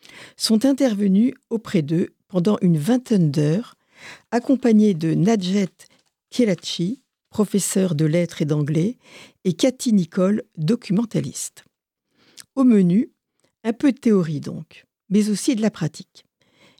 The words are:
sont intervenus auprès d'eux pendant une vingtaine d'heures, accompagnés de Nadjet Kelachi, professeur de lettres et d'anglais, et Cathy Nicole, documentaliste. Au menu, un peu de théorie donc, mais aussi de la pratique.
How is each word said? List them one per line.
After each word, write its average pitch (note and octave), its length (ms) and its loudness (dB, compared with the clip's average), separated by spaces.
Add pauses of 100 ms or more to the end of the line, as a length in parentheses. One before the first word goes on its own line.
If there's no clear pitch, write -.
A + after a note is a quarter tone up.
(360)
sont A3 300 0
intervenus A3+ 680 2 (160)
auprès A3 320 -2
d'eux D#3+ 280 -2 (180)
pendant F#3 340 0
une E3+ 160 2
vingtaine F#3+ 540 0
d'heures, D#3 440 -2 (560)
accompagnés A3+ 640 2
de D#3+ 200 -2
Nadjet F#3 560 0 (600)
Kelachi, G3+ 720 -2 (260)
professeur F#3 640 -2
de D3+ 80 0
lettres E3 380 -2
et D#3+ 40 0
d'anglais, D3+ 520 -2 (480)
et F#3 80 0
Cathy B3+ 400 0
Nicole, G3 500 0 (140)
documentaliste. E3 1080 -4 (920)
Au C4 100 2
menu, G3+ 460 2 (520)
un A3+ 80 -4
peu C4 220 0
de - 40 -8
théorie E3 440 0
donc, D#3 440 -14 (240)
mais G#3 200 2
aussi G#3+ 260 -2
de G#3 60 -2
la G#3+ 100 0
pratique. - 540 -10 (540)